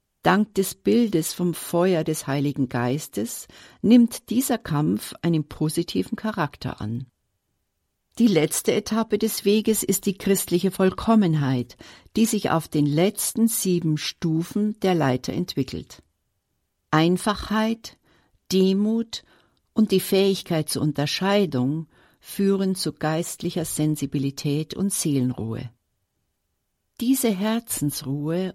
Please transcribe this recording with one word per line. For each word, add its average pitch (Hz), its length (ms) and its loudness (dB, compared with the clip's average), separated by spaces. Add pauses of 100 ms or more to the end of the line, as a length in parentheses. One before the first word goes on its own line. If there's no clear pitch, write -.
(240)
Dank 196 320 2
des 196 180 -2
Bildes 208 600 0
vom 175 200 0
Feuer 170 500 0
des 156 220 -4
Heiligen 139 440 -2
Geistes 135 760 -4 (360)
nimmt 233 480 4
dieser 247 260 0
Kampf 156 640 -2
einen 160 260 0
positiven 170 680 -4
Charakter - 680 -6
an. 113 240 -6 (1160)
Die 233 80 6
letzte 160 460 2
Etappe 220 440 -2
des - 260 -4
Weges 208 380 2
ist - 240 -2
die 196 140 -2
christliche 190 500 0
Vollkommenheit, 165 1080 2 (380)
die 220 100 4
sich 220 260 0
auf 160 160 0
den 147 180 2
letzten 190 600 2
sieben 170 500 0
Stufen 175 840 -2
der 185 120 2
Leiter 135 400 0
entwickelt. - 720 -6 (880)
Einfachheit, 208 1040 0 (540)
Demut 202 720 0 (500)
und 220 160 2
die 190 100 4
Fähigkeit 190 720 0
zur - 140 -2
Unterscheidung 151 1040 0 (320)
führen 196 560 0
zu 156 180 -4
geistlicher 160 720 -4
Sensibilität 147 1080 -2
und 196 180 -2
Seelenruhe. 123 800 -2 (1300)
Diese 262 300 2
Herzensruhe 180 1200 -2